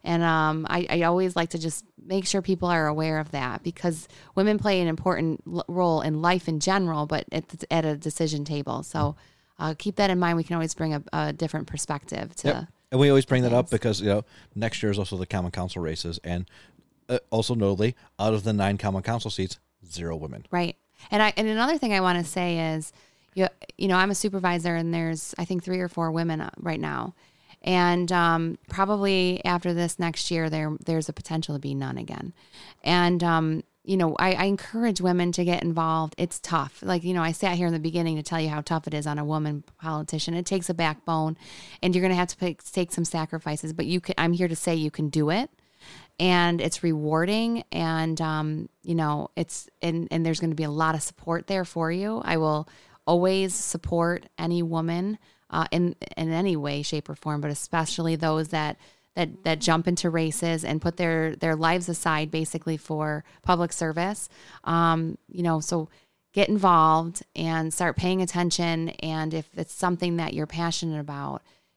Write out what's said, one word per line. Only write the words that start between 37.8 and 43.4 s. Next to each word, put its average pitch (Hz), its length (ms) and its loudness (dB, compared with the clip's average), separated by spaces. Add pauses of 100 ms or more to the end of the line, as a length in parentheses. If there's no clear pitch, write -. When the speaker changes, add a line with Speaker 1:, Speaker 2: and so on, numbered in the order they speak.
Speaker 1:
to 151 60 -4
tell 165 160 -2
you 156 100 0
how 151 120 -4
tough 160 260 -2
it 151 60 -4
is 147 140 -4
on 147 100 -2
a 151 80 -2
woman 151 380 -2 (160)
politician. 160 560 -4
It 175 100 -2
takes 190 240 -2
a 180 60 -2
backbone, 160 640 0 (440)
and 185 140 2
you're 185 80 2
gonna 185 100 4
have 180 140 2
to - 100 -10
pick, 180 260 -4
take - 280 -2
some 170 140 -2
sacrifices. 156 680 -4